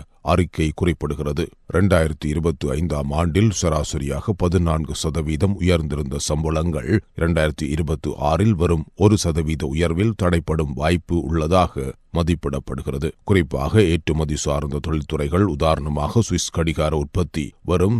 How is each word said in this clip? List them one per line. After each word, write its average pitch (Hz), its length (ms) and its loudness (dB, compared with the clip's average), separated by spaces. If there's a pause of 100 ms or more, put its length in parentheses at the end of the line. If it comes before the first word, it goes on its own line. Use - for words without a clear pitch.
(220)
அறிக்கை 80 520 0
குறிப்பிடுகிறது. 76 680 -2 (280)
ரெண்டாயிரத்தி 85 540 2
இருபத்தி 76 420 -2
ஐந்தாம் 73 420 -2
ஆண்டில் 87 400 2
சராசரியாக 76 840 -2
பதினான்கு 85 580 0
சதவீதம் 78 640 -2
உயர்ந்திருந்த 76 600 0
சம்பளங்கள் 78 720 -2 (260)
இரண்டாயிரத்தி 78 520 0
இருபத்தி 78 480 -2
ஆறில் 80 380 2
வெறும் 82 300 0 (120)
ஒரு 101 220 6
சதவீத 80 480 -2
உயர்வில் 85 560 0
தடைப்படும் 80 520 0
வாய்ப்பு 82 480 0
உள்ளதாக 78 720 0 (200)
மதிப்பிடப்படுகிறது. 71 960 -2 (160)
குறிப்பாக, 80 580 2
ஏற்றுமதி 80 540 0
சார்ந்த 73 420 -2
தொழில்துறைகள், 78 680 0
உதாரணமாக 76 760 0
சுவிஸ் 90 300 -2
கடிகார 80 460 0
உற்பத்தி, 76 500 -2 (180)
வெறும் 95 360 2